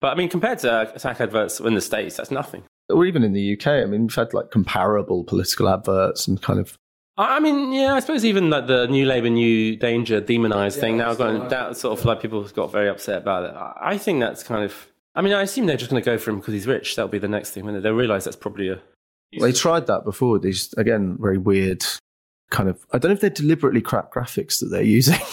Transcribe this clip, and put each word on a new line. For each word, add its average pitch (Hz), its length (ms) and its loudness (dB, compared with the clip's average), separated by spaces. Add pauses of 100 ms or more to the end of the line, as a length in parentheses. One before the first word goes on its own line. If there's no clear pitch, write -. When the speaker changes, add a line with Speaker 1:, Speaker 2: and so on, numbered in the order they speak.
Speaker 1:
But, 143 80 0
I 131 80 0
mean, 175 120 0
compared 196 320 -2
to, 120 120 2
uh, 113 220 0
attack 123 260 -6
adverts 107 400 -2
in 113 140 2
the 98 60 2
States, 107 360 -4
that's - 160 -10
nothing. 139 300 -8 (260)
Speaker 2:
Or 165 180 4
even 165 160 2
in 104 100 2
the 101 100 0
U 101 140 0
K, 143 260 2
I 107 40 0
mean, 104 160 -2
we've 113 120 -2
had, 113 200 -2
like, - 160 -4
comparable 98 760 0
political 95 440 0
adverts 95 580 0
and 95 160 -2
kind 98 160 0
of - 180 -6 (400)
Speaker 1:
I, 240 200 2
I 302 40 4
mean, 285 320 2
yeah, 269 220 2
I 262 60 2
suppose 262 240 0
even, 190 260 4
like, 139 160 0
the 123 220 4
New 135 180 4
Labour, 123 240 2
New 113 460 4
Danger 117 440 2
demonised 104 560 2
Speaker 2:
Yeah, 139 40 -4
Speaker 1:
thing 113 160 2
now 117 120 0
Speaker 2:
that's 113 100 -2
Speaker 1:
going, 110 240 0
Speaker 2:
right. - 80 -10
Speaker 1:
that 123 260 -4
sort 110 220 -4
of, - 60 0
like, 117 160 2
people 110 240 -6
got 98 280 -6
very 104 160 0
upset 98 340 -4
about 95 220 -2
it. 85 120 -10
I, - 160 -12 (100)
I 196 160 -2
think 196 220 -2
that's 113 220 -2
kind 107 220 -4
of, - 220 -10 (300)
I - 60 0
mean, 196 100 2
I 196 100 2
assume 202 240 -2
they're 147 100 2
just 120 140 -8
gonna 123 120 2
go 113 160 2
for - 120 -4
him 104 100 -4
'cause 107 120 -8
he's 101 140 -4
rich. - 300 -2
That'll 107 120 -2
be 101 100 -4
the 101 100 -4
next 104 240 -4
thing, 95 120 -10
won't 104 120 -8
they? 98 40 -6
They'll 107 140 0
realise 110 300 0
that's - 120 -8
probably 101 320 -6
a 92 120 -6 (600)
Speaker 2:
They 127 120 4
tried 165 340 2
that 95 180 0
before, 110 360 2
these, 92 360 -2
again, 104 440 2
very 98 180 2
weird 95 460 2 (680)
kind 98 180 0
of, - 240 -6
I 127 60 0
don't 156 120 2
know 202 40 4
if 196 60 0
they're 208 100 4
deliberately 147 500 2
crap - 320 -2
graphics - 480 -4
that 123 60 -4
they're 113 160 -2
using. 127 360 6 (140)